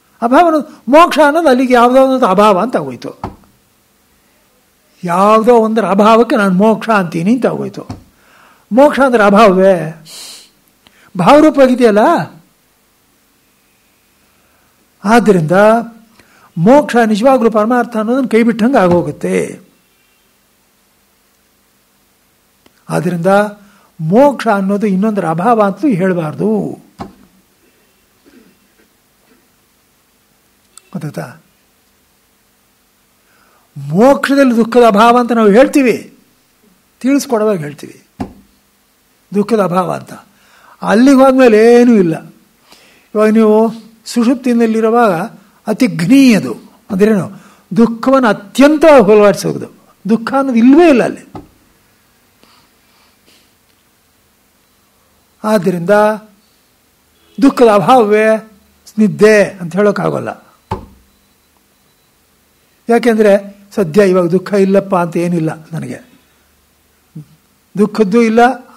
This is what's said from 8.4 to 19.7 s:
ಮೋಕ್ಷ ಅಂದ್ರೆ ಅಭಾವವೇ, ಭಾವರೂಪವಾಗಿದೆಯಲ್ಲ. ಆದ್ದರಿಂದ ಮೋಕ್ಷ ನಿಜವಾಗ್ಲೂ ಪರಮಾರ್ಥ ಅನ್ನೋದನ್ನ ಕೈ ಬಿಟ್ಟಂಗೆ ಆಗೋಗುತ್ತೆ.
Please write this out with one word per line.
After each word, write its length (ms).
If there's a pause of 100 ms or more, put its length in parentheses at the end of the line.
ಮೋಕ್ಷ 280
ಅಂದ್ರೆ 240
ಅಭಾವವೇ, 800 (1120)
ಭಾವರೂಪವಾಗಿದೆಯಲ್ಲ. 800 (3000)
ಆದ್ದರಿಂದ 480 (1040)
ಮೋಕ್ಷ 380 (100)
ನಿಜವಾಗ್ಲೂ 440
ಪರಮಾರ್ಥ 460
ಅನ್ನೋದನ್ನ 300
ಕೈ 160
ಬಿಟ್ಟಂಗೆ 340
ಆಗೋಗುತ್ತೆ. 840 (3250)